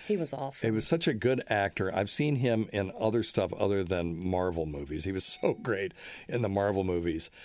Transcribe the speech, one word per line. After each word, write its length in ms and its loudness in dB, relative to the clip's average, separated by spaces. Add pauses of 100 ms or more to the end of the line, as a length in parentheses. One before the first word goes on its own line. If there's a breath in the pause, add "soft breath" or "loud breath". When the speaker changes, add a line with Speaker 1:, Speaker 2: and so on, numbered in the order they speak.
Speaker 1:
He 80 2
was 160 -4
awesome. 340 -4
Speaker 2:
He 80 2
was 120 0
such 200 2
a 60 4
good 380 2
actor. 440 0
I've 140 2
seen 280 2
him 360 2
in 260 0
other 240 2
stuff 300 0
other 320 2
than 420 -2
Marvel 380 0
movies. 400 -6
He 80 -2
was 120 -2
<laughs> 180 -2
so 100 4
great 400 -4 (340 loud breath)
in 140 -4
the 80 0
Marvel 340 2
movies. 480 0 (140 loud breath)